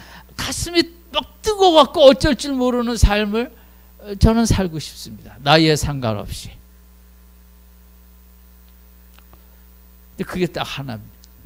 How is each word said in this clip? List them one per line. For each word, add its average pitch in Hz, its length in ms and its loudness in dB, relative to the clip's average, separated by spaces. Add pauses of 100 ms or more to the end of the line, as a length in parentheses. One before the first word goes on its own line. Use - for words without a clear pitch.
(360)
가슴이 339 460 -4 (300)
막 - 300 -10
뜨거워갖고 359 600 4
어쩔 277 340 6
줄 285 180 -6
모르는 247 440 -2
삶을, 214 560 0 (460)
어, 202 160 -14
저는 226 320 2
살고 165 320 -2
싶습니다. - 640 -16
나이에 156 320 4
상관없이. 120 760 -6 (3750)
근데 190 60 -6
그게 180 240 -4
딱 151 160 -6
하나입니다. 127 480 -12 (340)